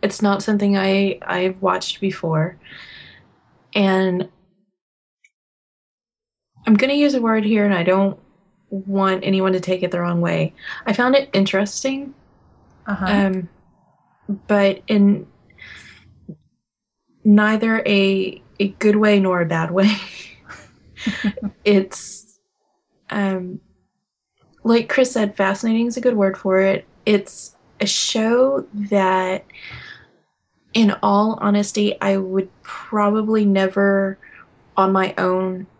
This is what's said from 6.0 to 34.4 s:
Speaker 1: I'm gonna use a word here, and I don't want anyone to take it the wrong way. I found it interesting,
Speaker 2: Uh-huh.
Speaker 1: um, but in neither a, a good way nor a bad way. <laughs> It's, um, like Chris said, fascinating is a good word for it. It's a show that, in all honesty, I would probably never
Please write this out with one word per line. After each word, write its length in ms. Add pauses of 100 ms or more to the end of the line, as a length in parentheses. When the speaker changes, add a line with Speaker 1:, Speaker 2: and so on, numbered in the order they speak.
Speaker 1:
I'm 100
gonna 180
use 200
a 80
word 240
here, 200
and 80
I 100
don't 340 (520)
want 560
anyone 280
to 60
take 240
it 80
the 80
wrong 220
way. 320 (320)
I 80
found 220
it 180
interesting, 800 (760)
Speaker 2:
Uh-huh. 180
Speaker 1:
um, 440 (1000)
but 400
in 400 (2000)
neither 600
a, 560 (180)
a 80 (120)
good 160
way 240
nor 220
a 40
bad 260
way. 240
<laughs> 60 (1600)
It's, 760 (680)
um, 520 (1040)
like 240
Chris 220
said, 260
fascinating 500
is 80
a 60
good 160
word 200
for 220
it. 260 (200)
It's 500 (240)
a 60
show 880
that, 720 (1300)
in 180 (100)
all 400
honesty, 600
I 160
would 320 (140)
probably 840
never 720 (560)